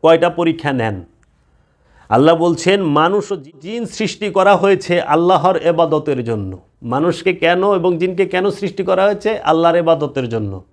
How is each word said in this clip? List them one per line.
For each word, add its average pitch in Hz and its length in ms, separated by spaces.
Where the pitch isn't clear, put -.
কয়টা 165 280
পরীক্ষা 165 420
নেন। 110 320
আল্লাহ 143 280
বলছেন, 175 460
"মানুষ 170 500
ও 190 40
জি-, 139 240
জিন 220 240
সৃষ্টি 208 460
করা 190 260
হয়েছে 185 460
আল্লাহর 170 540
এবাদতের 156 680
জন্য।" 98 340
মানুষকে 165 500
কেন 180 420
এবং 175 240
জিনকে 180 280
কেন 185 240
সৃষ্টি 196 340
করা 185 200
হয়েছে? 208 340
আল্লাহর 165 380
এবাদতের 147 520
জন্য। 104 440